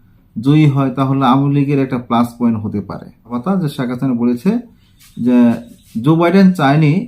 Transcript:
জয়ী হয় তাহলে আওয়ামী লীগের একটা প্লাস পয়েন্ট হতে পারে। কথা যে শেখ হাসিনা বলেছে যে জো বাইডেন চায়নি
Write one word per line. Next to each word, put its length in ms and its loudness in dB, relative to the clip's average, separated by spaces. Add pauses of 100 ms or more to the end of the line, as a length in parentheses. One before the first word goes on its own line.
(400)
জয়ী 260 4
হয় 240 0
তাহলে 360 -2
আওয়ামী 300 2
লীগের 240 0
একটা 180 -4
প্লাস 300 -2 (100)
পয়েন্ট 220 0
হতে 220 -6
পারে। 300 -14 (140)
কথা 300 -4
যে 140 -2
শেখ 200 -6
হাসিনা 240 -4
বলেছে 460 -2 (580)
যে 360 2 (480)
জো 140 2
বাইডেন 380 4
চায়নি 540 2